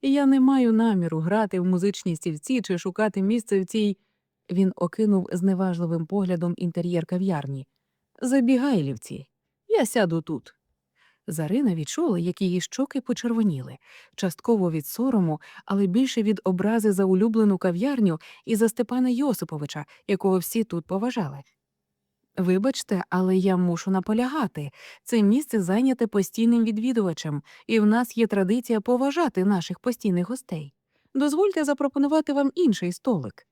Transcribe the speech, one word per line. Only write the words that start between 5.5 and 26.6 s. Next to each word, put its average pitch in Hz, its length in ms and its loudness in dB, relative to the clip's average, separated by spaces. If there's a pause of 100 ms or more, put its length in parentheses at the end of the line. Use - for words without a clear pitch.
поглядом 180 500 -2
інтер'єр 175 500 -4
кав'ярні. 143 600 -4 (560)
«Забігайлівці. 247 1040 0 (400)
Я 403 180 2
сяду 170 360 0
тут». - 320 -10 (720)
Зарина 175 480 -2
відчула, 180 440 -2
як 175 240 -4
її 180 180 0
щоки - 400 -6
почервоніли, 202 760 -2 (400)
частково 190 540 0
від 160 160 -4
сорому, 208 540 0 (240)
але 196 220 0
більше 233 360 0
від 208 220 0
образи 202 480 2
за 196 120 2
улюблену 208 540 4
кав'ярню 190 600 0 (260)
і 226 120 -2
за 220 120 4
Степана 247 400 -2
Йосиповича, 180 760 -4 (220)
якого 190 320 2
всі 220 260 -2
тут 170 220 -8
поважали. 190 520 -4 (960)
«Вибачте, 190 760 0
але 185 260 2
я 190 200 2
мушу 180 340 0
наполягати. 214 800 -2 (340)
Це 226 180 2
місце 220 400 2
зайняте 233 440 2
постійним 226 580 2